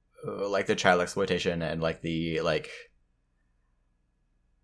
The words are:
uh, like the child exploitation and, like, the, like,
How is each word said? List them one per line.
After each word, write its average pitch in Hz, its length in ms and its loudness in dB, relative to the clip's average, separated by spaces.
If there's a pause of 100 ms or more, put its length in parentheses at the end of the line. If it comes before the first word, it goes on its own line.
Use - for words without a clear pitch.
(260)
uh, 101 220 -4
like 98 200 0
the 107 80 2
child 90 260 6
exploitation 87 600 0
and, 82 200 -4
like, 80 200 -2
the, 82 380 -2
like, 80 300 0 (1900)